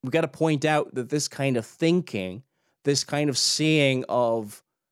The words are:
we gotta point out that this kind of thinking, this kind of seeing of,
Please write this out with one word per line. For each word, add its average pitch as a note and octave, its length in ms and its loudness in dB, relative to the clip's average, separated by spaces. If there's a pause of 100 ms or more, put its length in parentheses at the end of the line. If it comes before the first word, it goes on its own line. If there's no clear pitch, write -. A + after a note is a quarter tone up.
we C3 60 -6
gotta D#3+ 180 2
point D#3 380 0
out D3+ 280 0
that B2 160 -6
this D3 180 -2
kind C3+ 300 -2
of A2+ 80 -4
thinking, C3 760 -2 (420)
this C#3+ 180 0
kind D3 260 -2
of C3 80 -2
seeing D3 720 2
of, A2+ 540 -2 (280)